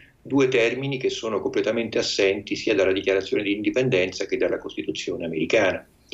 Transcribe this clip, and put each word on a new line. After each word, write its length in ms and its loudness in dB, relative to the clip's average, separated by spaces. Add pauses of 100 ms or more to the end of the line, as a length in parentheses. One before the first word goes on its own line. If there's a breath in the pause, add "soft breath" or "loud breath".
(220 loud breath)
due 280 2
termini 480 0
che 120 0
sono 300 -2
completamente 580 0
assenti 600 0
sia 180 0
dalla 160 4
dichiarazione 500 0
di 120 0
indipendenza 720 0
che 100 -4
dalla 220 0
Costituzione 680 -6
americana. 640 0 (260 loud breath)